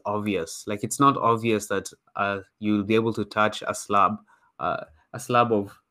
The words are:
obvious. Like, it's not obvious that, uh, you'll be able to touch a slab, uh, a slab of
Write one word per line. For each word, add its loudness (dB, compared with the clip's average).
obvious. -4
Like, -6
it's -4
not 4
obvious 0
that, -4
uh, -2
you'll 0
be 2
able 2
to -4
touch 0
a -2
slab, 2
uh, -4
a -12
slab 2
of 0